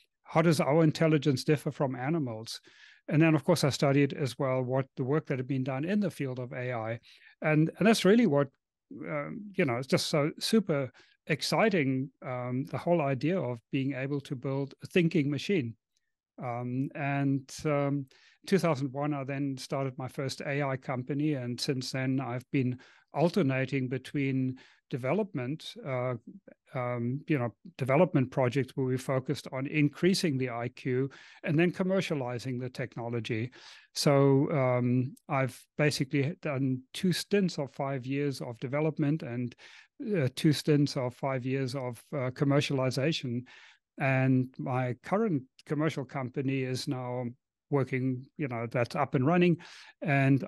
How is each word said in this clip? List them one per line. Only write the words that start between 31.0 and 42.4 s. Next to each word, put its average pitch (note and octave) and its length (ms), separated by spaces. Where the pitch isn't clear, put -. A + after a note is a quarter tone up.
and D#3+ 160
then F3 120
commercializing C3+ 880
the B2+ 100
technology. A#2 800
So, C#3 580
um, B2+ 640
I've C3+ 320
basically D3 640
done C3 400
two F#3 180
stints F#3+ 480
of C#3 120
five C3+ 340
years C#3 360
of B2 180
development D3 640
and, A#2+ 300
uh, C3 200
two D3+ 180
stints D3 420
of B2 180
five C3+ 320
years C3 300
of, B2 260
uh, B2+ 180
commercialization. C3+ 1120